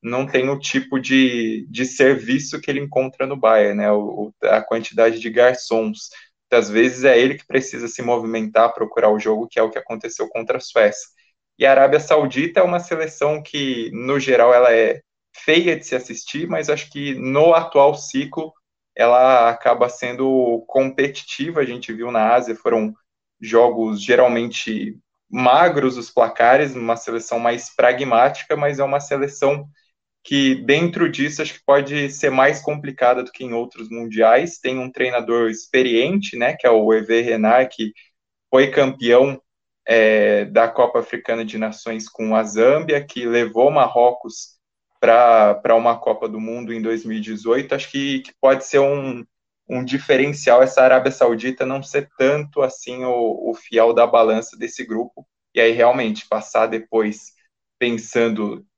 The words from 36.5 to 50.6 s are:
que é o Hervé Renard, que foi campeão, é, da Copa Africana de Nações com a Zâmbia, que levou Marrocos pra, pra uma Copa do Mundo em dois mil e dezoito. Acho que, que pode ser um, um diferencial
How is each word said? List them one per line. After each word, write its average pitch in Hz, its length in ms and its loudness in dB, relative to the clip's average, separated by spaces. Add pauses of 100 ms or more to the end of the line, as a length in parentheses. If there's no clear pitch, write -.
que - 120 -4
é 123 40 4
o 110 220 4
Hervé 110 300 0
Renard, 120 520 2
que 110 180 -8 (580)
foi 135 200 4
campeão, 131 680 2 (460)
é, 107 580 2
da 110 240 2
Copa 120 300 0
Africana 117 440 -6
de 110 140 -10
Nações 110 500 -10
com 110 300 -4
a 113 80 0
Zâmbia, 143 580 0
que 127 220 -12
levou 117 460 0
Marrocos 120 880 0 (420)
pra, 113 540 6
pra 120 200 0
uma 117 240 2
Copa 113 300 -4
do 107 100 -10
Mundo 113 320 -10
em 113 120 -8
dois 113 200 -6
mil 110 140 -8
e 107 60 -8
dezoito. 117 520 -4
Acho 135 160 -10
que, 139 300 -6
que - 180 -20
pode 135 280 2
ser 143 120 0
um, 139 460 -2 (420)
um 127 160 -6
diferencial 131 800 2